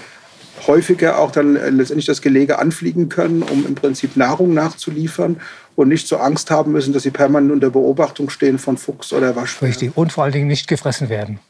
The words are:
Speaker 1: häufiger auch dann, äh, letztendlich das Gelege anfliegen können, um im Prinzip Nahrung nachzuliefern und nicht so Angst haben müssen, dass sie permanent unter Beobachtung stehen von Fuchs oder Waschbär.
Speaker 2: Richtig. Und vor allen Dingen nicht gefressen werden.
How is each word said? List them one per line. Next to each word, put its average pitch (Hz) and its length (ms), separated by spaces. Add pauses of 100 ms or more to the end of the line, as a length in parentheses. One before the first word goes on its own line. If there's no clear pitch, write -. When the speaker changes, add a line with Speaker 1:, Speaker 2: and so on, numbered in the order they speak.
(680)
Speaker 1:
häufiger 165 520
auch 151 120
dann, 143 260
äh, 139 140
letztendlich 135 360
das 143 140
Gelege 139 380
anfliegen 165 500
können, 165 340
um 143 220
im 139 100
Prinzip 135 420
Nahrung 143 380
nachzuliefern 160 880 (340)
und 135 140
nicht 160 200
so 156 80
Angst 139 340
haben 151 220
müssen, 143 200
dass 135 120
sie 135 60
permanent 143 420
unter 135 180
Beobachtung 135 580
stehen 135 300
von 131 180
Fuchs - 360
oder 131 240
Waschbär. 123 320
Speaker 2:
Richtig. 123 280
Und 160 160
vor 151 120
allen 139 80
Dingen 143 160
nicht 143 180
gefressen 139 420
werden. 104 300 (120)